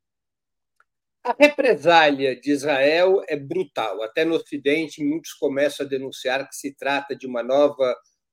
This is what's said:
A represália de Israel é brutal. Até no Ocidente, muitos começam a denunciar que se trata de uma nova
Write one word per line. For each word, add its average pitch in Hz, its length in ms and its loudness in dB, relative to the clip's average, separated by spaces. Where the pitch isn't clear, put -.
A 247 160 -2
represália 156 1000 4
de 139 120 -4
Israel 151 760 2
é 156 100 -4
brutal. 139 640 -6
Até 160 200 -2
no 165 120 0
Ocidente, 151 680 -4
muitos 151 300 -4
começam 143 540 -2
a - 20 -10
denunciar 135 580 -6
que - 80 -20
se 143 200 -12
trata 135 420 -6
de 131 100 -14
uma 123 160 -6
nova 135 540 0